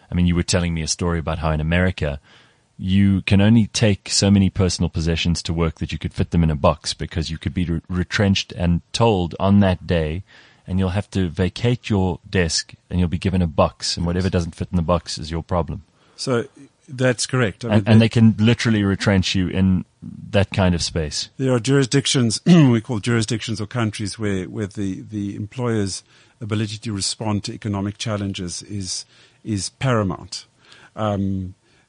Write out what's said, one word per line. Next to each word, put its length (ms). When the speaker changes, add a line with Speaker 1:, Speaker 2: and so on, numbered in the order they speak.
Speaker 1:
I 40
mean, 120
you 80
were 80
telling 300
me 80
a 60
story 320
about 200
how 120
in 100
America, 580
you 440
can 180
only 280
take 420
so 200
many 200
personal 400
possessions 540
to 100
work 220
that 160
you 60
could 160
fit 180
them 120
in 80
a 40
box, 380
because 360
you 80
could 160
be 120
re-, 220
retrenched 680
and 280
told 480
on 220
that 260
day, 360
and 120
you'll 100
have 220
to 180
vacate 600
your 300
desk 440
and 100
you'll 100
be 80
given 240
a 60
box, 480
and 100
whatever 200
Speaker 2:
Yes. 80
Speaker 1:
doesn't 220
fit 160
in 40
the 60
box 360
is 140
your 120
problem. 400
Speaker 2:
So 280
that's 360
correct. 380
I 60
Speaker 1:
And, 80
Speaker 2:
mean, 60
Speaker 1:
and 80
Speaker 2:
they 40
Speaker 1:
they 40
can 280
literally 460
retrench 520
you 120
in 380
that 200
kind 240
of 80
space. 540
Speaker 2:
There 160
are 60
jurisdictions, 840
<clears throat> 20
we 360
call 180
jurisdictions 600
or 60
countries, 520
where, 300
where 180
the, 340
the 340
employer's 680
ability 380
to 120
respond 540
to 80
economic 460
challenges 640
is, 420
is 260
paramount. 680
Um, 580